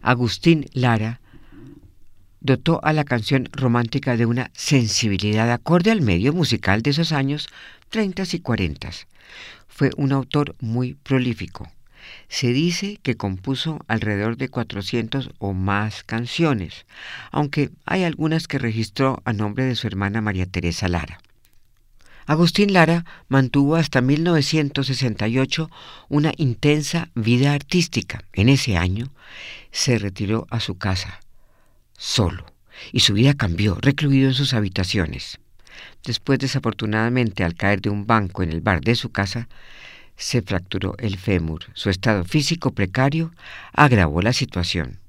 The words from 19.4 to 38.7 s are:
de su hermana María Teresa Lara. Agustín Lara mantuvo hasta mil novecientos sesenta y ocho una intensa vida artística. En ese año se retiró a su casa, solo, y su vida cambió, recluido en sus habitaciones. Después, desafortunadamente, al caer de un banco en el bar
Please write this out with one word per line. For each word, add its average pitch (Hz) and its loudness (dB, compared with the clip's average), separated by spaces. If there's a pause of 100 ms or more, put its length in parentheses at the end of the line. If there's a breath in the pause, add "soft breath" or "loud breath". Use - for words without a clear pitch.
de 127 -2
su - -6
hermana 101 -2
María 92 -2
Teresa 87 -2
Lara. 87 -4 (1040 soft breath)
Agustín 175 4
Lara 170 6 (220 loud breath)
mantuvo 135 4
hasta 139 2
mil 143 2
novecientos 151 2
sesenta 123 -2
y 120 2
ocho 151 -2 (380 loud breath)
una 147 2
intensa 151 0
vida 123 2
artística. - -2 (100)
En 101 4
ese 127 2
año 95 -2 (600 loud breath)
se - 0
retiró 101 -2
a 117 -2
su 92 -6
casa, - -4 (760)
solo, - -2 (460 loud breath)
y - 0
su 104 2
vida 131 6
cambió, 101 0
recluido 139 4
en 131 2
sus 131 0
habitaciones. 95 -2 (640 loud breath)
Después, 131 -2
desafortunadamente, 113 -2
al 85 -2
caer 98 2
de 101 -2
un 104 -4
banco 101 0
en 82 0
el 80 -4
bar 87 2